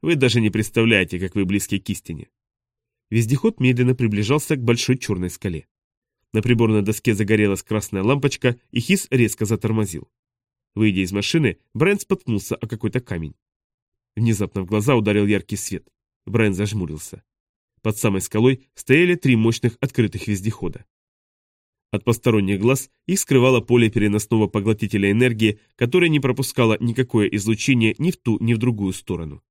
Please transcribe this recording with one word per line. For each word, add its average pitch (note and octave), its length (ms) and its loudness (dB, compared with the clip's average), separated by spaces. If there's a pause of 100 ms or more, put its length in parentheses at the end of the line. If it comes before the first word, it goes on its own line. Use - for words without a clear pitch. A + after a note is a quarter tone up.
«Вы E3+ 140 0
даже A#2+ 240 4
не G#2+ 100 2
представляете, G#2+ 680 0
как F2+ 160 -6
вы G2+ 100 0
близки G2 340 -2
к F#2 120 -10
истине». - 380 -10 (840)
Вездеход A#2 500 0
медленно B2+ 340 4
приближался A#2+ 640 0
к C3 60 -8
большой A#2+ 360 0
черной F2+ 320 -4
скале. E2+ 360 -8 (680)
На G#2+ 100 0
приборной A2 400 0
доске G#2+ 320 -2
загорелась G2+ 480 0
красная G2+ 400 -6
лампочка, C3 560 0 (120)
и B2 100 -2
Хис - 300 -2
резко A#2 340 0
затормозил. G#2+ 680 -4 (640)
Выйдя G2+ 280 2
из F2+ 100 -4
машины, G2+ 460 0 (160)
Брайан F#3 260 0
споткнулся - 560 -4
о - 100 -10
какой-то A2 340 -4
камень. E2 340 -10 (840)
Внезапно G#2 460 -2
в F2+ 40 -8
глаза G#2+ 300 2
ударил G#2 300 2
яркий G2+ 300 -2
свет. - 320 -10 (380)
Брайан G#2+ 280 0
зажмурился. F#2 680 -6 (600)
Под G#2+ 160 -4
самой G2 220 0
скалой B2 540 0
стояли F3 400 2
три C3+ 220 2
мощных A2+ 440 0
открытых A2 460 -2
вездехода. G2 600 -6 (1040)
От G2+ 140 -6
посторонних G#2 540 0
глаз B2 320 0 (160)
их F#3+ 120 -2
скрывало B2+ 420 2
поле A#2 300 2
переносного G#2+ 560 0
поглотителя G2+ 640 0
энергии, A2 500 2 (160)
которое E3+ 320 2
не D3+ 120 2
пропускало B2+ 600 0
никакое A#2 480 0
излучение A2 680 0
ни E3+ 120 0
в - 60 -6
ту, - 240 -2
ни A#2 140 0
в A2 40 -2
другую G#2 360 -2
сторону. D#2+ 560 -10